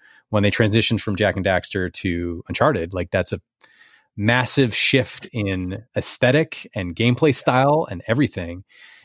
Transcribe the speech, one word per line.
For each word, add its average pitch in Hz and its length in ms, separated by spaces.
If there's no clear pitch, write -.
when 104 140
they 101 80
transitioned 107 500
from 101 160
Jak 95 200
and 92 100
Daxter 92 460
to 87 560
Uncharted. 92 440
Like, 90 180
that's 90 220
a 87 80
massive 120 580
shift - 580
in 95 520
aesthetic - 800
and 87 220
gameplay 123 380
style 139 540
and 87 180
everything. 101 580